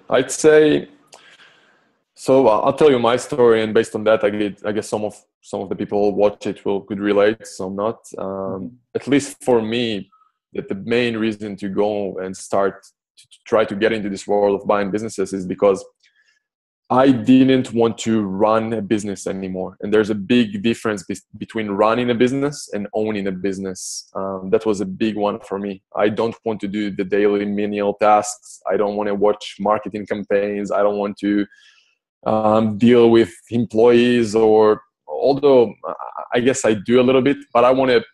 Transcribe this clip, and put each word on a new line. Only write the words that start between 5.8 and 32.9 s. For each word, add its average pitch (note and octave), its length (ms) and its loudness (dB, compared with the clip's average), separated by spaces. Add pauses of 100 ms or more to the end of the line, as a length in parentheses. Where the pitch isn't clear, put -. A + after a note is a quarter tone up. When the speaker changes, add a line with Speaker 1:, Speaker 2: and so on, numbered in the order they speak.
Speaker 1:
who F#2+ 60 -6
watch G#2 300 0
it G2 180 -8
will, G2 160 -2
could G2 200 -10
relate, G#2 460 2
some G2 300 -10
not. G2+ 220 -4 (180)
Um, - 80 -10
Speaker 2:
Mm-hmm. F#2+ 420 -8 (280)
Speaker 1:
at - 140 -6
least - 340 -2
for A#2+ 180 2
me, A2 500 -4 (440)
that - 140 -10
the G#2 80 -8
main A#2 420 -2
reason G#2+ 380 -4
to G2+ 120 -8
go G2+ 500 -2
and F#2+ 160 -8
start - 520 -4 (320)
to - 80 -20 (180)
try A2 200 2
to G#2+ 100 -6
get A2 180 0
into G#2 160 -6
this G2 180 -10
world G2+ 320 2
of G2+ 80 -8
buying G2+ 240 0
businesses G#2 440 -6
is F#2+ 120 -8
because G2 380 0 (1040)
I C3+ 200 4
didn't B2+ 640 4
want A2+ 240 0
to A2+ 240 0
run G#2+ 500 0
a A2 80 -4
business G2+ 460 -4
anymore. F#2 540 -8
And G2+ 120 -4
there's G#2+ 180 2
a A2 40 -2
big G#2 480 0
difference A2 400 -2
be-, G2 140 -10 (220)
between G#2+ 300 -8
running A2 420 2
a A#2+ 40 2
business C#3 580 -2
and G2+ 220 -8
owning G#2+ 320 -4
a G2 60 -4
business. F#2+ 840 -8
Um, F#2+ 360 -8
that A2 140 2
was G#2 160 -2
a G2+ 60 -4
big G#2 300 -4
one G#2 240 -2
for G2 180 -8
me. G2+ 240 -8 (140)
I G#2 120 2
don't A2+ 360 -2
want A2 160 -4
to G#2 80 -8
do G#2 220 -4
the G2 140 -6
daily G2+ 400 0
menial G#2 500 -4
tasks. - 640 0 (120)
I G2 40 0
don't G#2 200 -2
wanna G#2 180 -4
watch G2+ 440 -2
marketing G#2 480 -2
campaigns. G2+ 640 -4
I F#2+ 120 0
don't G#2 160 0
want G2+ 200 -4
to, G2+ 280 0 (800)
um, A2 520 2
deal A#2 320 6